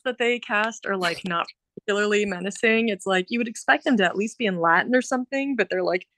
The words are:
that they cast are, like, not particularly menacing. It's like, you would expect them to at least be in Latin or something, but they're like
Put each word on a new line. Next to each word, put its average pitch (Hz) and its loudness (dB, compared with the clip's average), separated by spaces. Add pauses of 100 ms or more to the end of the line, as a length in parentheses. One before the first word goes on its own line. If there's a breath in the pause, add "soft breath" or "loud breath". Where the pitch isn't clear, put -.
that 247 -4
they 240 0
cast 220 -2
are, 196 -2
like, 170 -2
not 170 -2 (280)
particularly 208 0
menacing. 208 0
It's 196 -6
like, 185 2
you 240 -2
would 233 -2
expect 262 0
them 277 4
to 196 4
at 170 2
least 214 -4
be 247 -6
in 185 0
Latin 170 2
or 254 6
something, 269 -4
but 202 0
they're 180 -2
like 175 -2 (120)